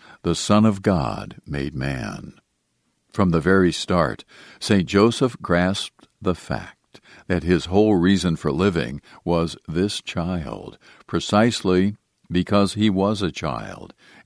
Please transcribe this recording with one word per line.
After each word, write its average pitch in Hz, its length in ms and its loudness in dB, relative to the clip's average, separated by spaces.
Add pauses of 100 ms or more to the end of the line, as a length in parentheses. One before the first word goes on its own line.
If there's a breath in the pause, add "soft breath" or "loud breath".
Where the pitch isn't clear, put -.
(220 loud breath)
the 85 120 0
Son 107 300 2
of 98 180 2
God 62 540 -2 (100)
made 71 280 -6
man. 64 600 -8 (760)
From 95 180 2
the 82 100 2
very 90 320 4
start, 78 520 -2 (340 loud breath)
Saint 98 280 2
Joseph 117 540 2
grasped - 680 -2 (120)
the 90 140 0
fact - 640 -12 (280 loud breath)
that 87 160 -2
his 85 220 2
whole 104 280 4
reason 90 400 4
for 76 160 -4
living 78 500 -2 (240 loud breath)
was 85 320 -2 (120)
this 90 320 -2
child, 82 760 -8 (300 soft breath)
precisely 101 880 0 (340)
because 95 440 0
he 107 160 2
was 98 320 -2
a 85 80 -2
child, 52 640 -10 (320 soft breath)